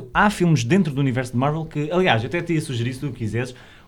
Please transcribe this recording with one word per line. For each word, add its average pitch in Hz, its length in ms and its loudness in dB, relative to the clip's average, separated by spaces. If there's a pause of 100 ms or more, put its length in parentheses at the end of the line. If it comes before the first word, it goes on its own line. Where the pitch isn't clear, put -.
(140)
há 202 160 4
filmes 165 320 2
dentro 156 320 2
do 135 60 -2
universo 127 320 0
de 120 60 0
Marvel 151 260 0
que, 151 260 -6
aliás, 170 320 4
eu 117 60 -4
até 170 120 -2
te 170 140 -4
ia 156 60 2
sugerir, 120 340 -4
se - 60 -12
tu 147 100 -6
quisesses, 113 420 -4 (360)